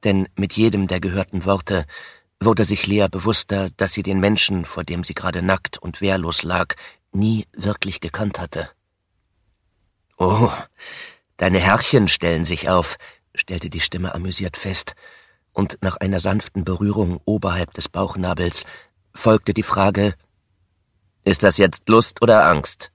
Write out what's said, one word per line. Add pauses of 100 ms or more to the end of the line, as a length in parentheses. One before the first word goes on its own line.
denn
mit
jedem
der
gehörten
Worte (540)
wurde
sich
Lea
bewusster,
dass
sie
den
Menschen,
vor
dem
sie
gerade
nackt
und
wehrlos
lag, (380)
nie
wirklich
gekannt
hatte. (1500)
„Oh, (840)
deine
Herrchen
stellen
sich
auf“, (380)
stellte
die
Stimme
amüsiert
fest, (580)
und
nach
einer
sanften
Berührung
oberhalb
des
Bauchnabels (500)
folgte
die
Frage: (1120)
„Ist
das
jetzt
Lust
oder
Angst?“